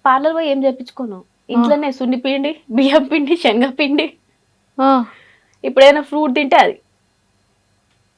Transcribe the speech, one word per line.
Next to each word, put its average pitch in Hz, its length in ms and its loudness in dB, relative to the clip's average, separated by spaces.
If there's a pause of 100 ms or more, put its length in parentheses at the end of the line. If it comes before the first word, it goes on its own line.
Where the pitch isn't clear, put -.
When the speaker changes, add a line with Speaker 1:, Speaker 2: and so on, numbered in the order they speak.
Speaker 1:
పార్లర్ 277 280 2
పోయి 320 160 -4
ఏం 277 140 -2
చేపించుకోను, 254 520 -6
Speaker 2:
ఆ. 185 60 -20 (280)
Speaker 1:
ఇంట్లోనే 269 420 0
సున్నిపిండి, 269 640 -4 (160)
బియ్యం 277 320 2
పిండి, 294 340 -2
శనగపిండి. 277 760 -2 (680)
Speaker 2:
ఆ. 262 240 2 (580)
Speaker 1:
ఎప్పుడైనా 269 380 4
ఫ్రూట్ 285 340 -4
తింటే 302 200 -2
అది. 196 240 2 (1400)